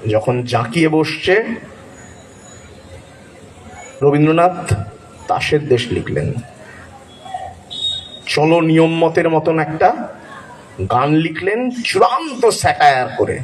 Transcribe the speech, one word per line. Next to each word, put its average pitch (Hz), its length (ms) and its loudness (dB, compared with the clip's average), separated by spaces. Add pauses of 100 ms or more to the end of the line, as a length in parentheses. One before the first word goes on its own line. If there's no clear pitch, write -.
যখন 120 340 0
জাঁকিয়ে 120 440 0
বসছে, 185 580 2 (2500)
রবীন্দ্রনাথ 160 720 4 (540)
তাসের - 400 0
দেশ 120 200 2
লিখলেন, - 460 -4 (1900)
চলো 160 340 4
নিয়ম 160 360 4
মতের 165 320 2
মতন 160 300 2
একটা 156 480 0 (840)
গান 135 220 2
লিখলেন, 185 580 -2
চূড়ান্ত 330 760 0
স্যাটায়ার 143 720 2
করে। 95 260 -2